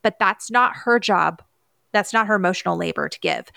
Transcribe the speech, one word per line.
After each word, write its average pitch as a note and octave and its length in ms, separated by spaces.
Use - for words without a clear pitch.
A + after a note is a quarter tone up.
but - 180
that's G3+ 320
not B3 320
her A#3+ 160
job. F3 420
That's G#3 220
not A3+ 120
her G#3+ 100
emotional F3+ 420
labor E3+ 320
to - 100
give. - 360